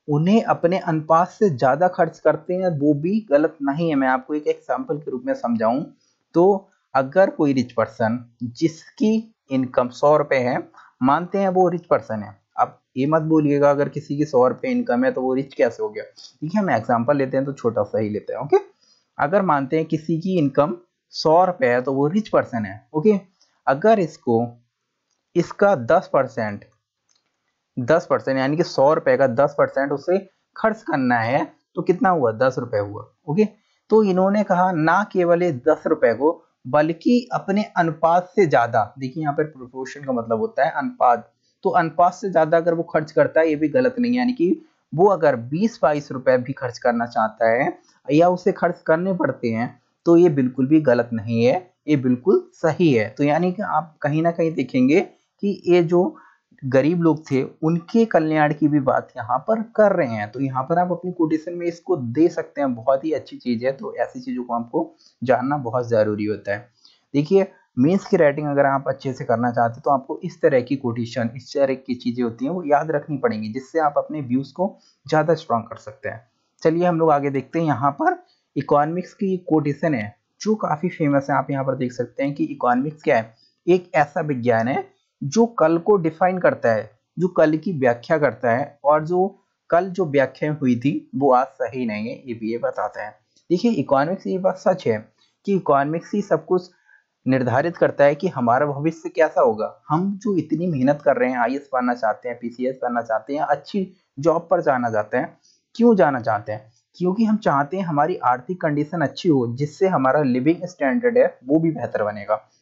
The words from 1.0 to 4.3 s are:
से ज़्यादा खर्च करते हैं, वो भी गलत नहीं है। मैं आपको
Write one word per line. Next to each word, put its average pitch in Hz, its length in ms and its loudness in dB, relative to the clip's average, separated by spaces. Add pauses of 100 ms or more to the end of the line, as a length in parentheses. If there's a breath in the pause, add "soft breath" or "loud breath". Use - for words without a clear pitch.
से - 200 2
ज़्यादा 143 400 2
खर्च 170 300 -2
करते 156 340 0
हैं, 185 160 -2
वो 147 260 2
भी 180 220 -2 (120)
गलत 151 320 2
नहीं 147 260 -2
है। 151 80 0
मैं 135 120 0
आपको 131 260 -2